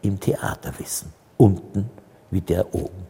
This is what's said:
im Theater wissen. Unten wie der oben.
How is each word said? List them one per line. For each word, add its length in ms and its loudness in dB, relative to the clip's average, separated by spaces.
im 180 -2
Theater 580 -4
wissen. 360 -10
Unten 520 4
wie 100 0
der 340 0
oben. 340 -6